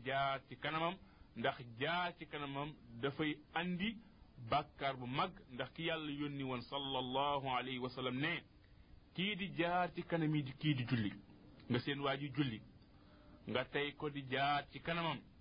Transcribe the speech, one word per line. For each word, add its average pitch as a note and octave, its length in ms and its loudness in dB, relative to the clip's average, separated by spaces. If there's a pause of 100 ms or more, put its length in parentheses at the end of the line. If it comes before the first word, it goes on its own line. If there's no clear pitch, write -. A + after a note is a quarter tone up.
jaar C3+ 440 2
ci B2+ 80 -12
kanamam, D#3+ 380 0 (400)
ndax B2+ 220 0 (220)
jaar E3+ 380 2
ci D#3+ 80 -12
kanamam D3 480 -4 (280)
dafay D3 360 0 (160)
andi F3+ 440 0 (520)
bàkkaar C#3 480 0
bu B2+ 100 -6
mag, D#3+ 240 2 (200)
ndax B2 220 -4
ki E3 100 -6
Yàlla D#3+ 280 -2
yónni C#3+ 320 -2
woon B2+ 180 -2
sallallahu C3+ 840 0 (100)
alayhi B2+ 220 -2
wa B2+ 100 -2
sallam B2+ 280 -2
ne, D3+ 260 0 (680)
kii G3+ 220 0
di F#3 220 -4
jaar F3 360 4
ci E3+ 100 -4
kanam D#3 320 4
yi D3 80 4
di C3 100 -6
kii D3+ 220 4
di B2 100 2
julli, A2 260 2 (580)
nga A#2+ 100 6
seen C#3+ 200 -2
waa C#3 180 2
ji C#3+ 120 -4
julli, A#2+ 320 2 (880)
nga B2 160 2
tey C#3+ 320 0
ko D3+ 120 -2
di C#3 200 -4
jaar C#3 420 4
ci C#3 80 -10
kanamam, E3 400 0 (220)